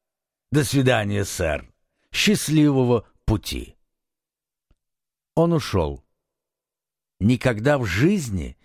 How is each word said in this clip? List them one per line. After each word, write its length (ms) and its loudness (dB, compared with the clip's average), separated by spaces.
До 140 2
свидания, 580 0
сэр. 480 -6
Счастливого 960 2
пути. 540 -4
Он 200 0
ушел. 500 -4
Никогда 560 2
в 80 -4
жизни 800 -2